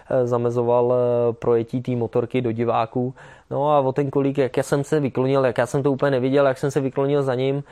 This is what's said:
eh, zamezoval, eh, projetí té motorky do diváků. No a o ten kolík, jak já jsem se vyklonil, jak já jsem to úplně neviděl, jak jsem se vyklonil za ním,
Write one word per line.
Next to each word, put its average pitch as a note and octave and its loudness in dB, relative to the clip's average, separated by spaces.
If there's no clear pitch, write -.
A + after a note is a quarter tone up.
eh, B2+ 2
zamezoval, A#2+ 2
eh, A#2+ 2
projetí A#2 -2
té B2 -4
motorky A#2+ -2
do A#2 -2
diváků. A#2 -2
No C#3 -2
a D3 4
o C3 2
ten C#3 -2
kolík, C#3 0
jak C3+ 0
já C3+ 2
jsem C#3+ -2
se D#3 -2
vyklonil, C3+ 0
jak A#2 -2
já B2 0
jsem C3+ -2
to C#3+ 2
úplně C#3 0
neviděl, C3+ 2
jak C3 0
jsem C#3+ -2
se D#3 -2
vyklonil C#3 0
za C3+ -2
ním, C3+ -2